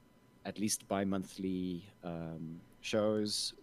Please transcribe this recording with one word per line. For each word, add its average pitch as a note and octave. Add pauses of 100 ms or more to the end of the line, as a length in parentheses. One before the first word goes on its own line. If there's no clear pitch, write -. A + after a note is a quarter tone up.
(440)
at G2
least G#2
bi-monthly, F#2+ (200)
um, E2 (220)
shows G#2+ (100)